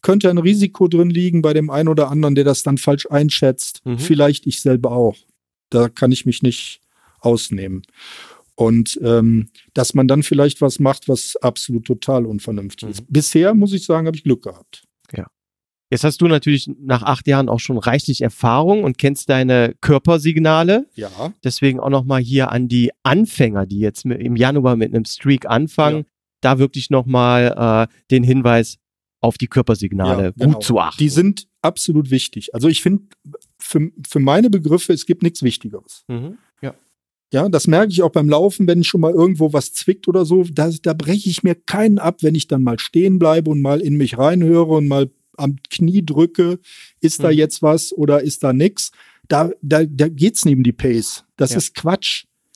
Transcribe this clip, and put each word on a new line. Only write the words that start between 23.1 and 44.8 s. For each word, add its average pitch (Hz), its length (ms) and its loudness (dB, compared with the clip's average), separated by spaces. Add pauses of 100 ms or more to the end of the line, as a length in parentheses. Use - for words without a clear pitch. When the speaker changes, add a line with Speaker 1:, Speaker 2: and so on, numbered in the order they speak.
Speaker 2:
die 101 120 -6
jetzt 104 260 -4
mi-, 123 120 -2
im 120 200 -4
Januar 127 400 2
mit 110 180 -2
einem 113 100 0
Streak - 420 -4
anfangen, 151 520 0
Speaker 1:
Ja. 151 60 -8 (360)
Speaker 2:
da 131 180 2
wirklich 135 320 -2
nochmal, 123 1000 2
äh, - 40 -20 (160)
den 131 120 4
Hinweis 120 560 2 (420)
auf 117 180 -2
die 123 100 -6
Körpersignale 98 760 0
Speaker 1:
Ja, 92 60 -2
Speaker 2:
gut 110 100 -10
Speaker 1:
genau. 139 200 4
Speaker 2:
zu 110 180 0
achten. 80 200 -4
Speaker 1:
Die 151 100 2
sind 180 380 0 (160)
absolut 156 480 -2
wichtig. - 440 -4
Also 120 140 0
ich 160 140 0
find, 196 300 -2 (460)
für, 160 320 -4 (180)
für - 100 -2
meine 156 320 4
Begriffe, 170 420 0
es - 140 -4
gibt 175 160 -2
nichts 170 200 -2
Wichtigeres. - 640 -6
Speaker 2:
Mhm. 135 300 -12 (220)
Ja. 135 140 -12 (580)
Speaker 1:
Ja, 151 160 0
das 165 180 0
merke 190 260 4
ich 175 100 0
auch 165 80 2
beim 151 180 2
Laufen, 180 380 2
wenn 175 160 2
schon 170 180 0
mal 160 120 2
irgendwo 160 400 2
was 139 200 -2
zwickt - 360 -4
oder 185 160 2
so, 180 200 2
da, 160 260 -2 (120)
da 165 100 -2
breche 165 380 -4
ich - 120 -6
mir 175 120 2
keinen 208 440 0
ab, 170 240 -4
wenn 156 120 2
ich 156 140 -4
dann 135 140 0
mal 120 160 0
stehen 185 400 2
bleibe 160 320 2
und 147 120 0
mal 143 180 0
in 147 160 -2
mich 120 220 -2
reinhöre 165 540 2
und 151 160 2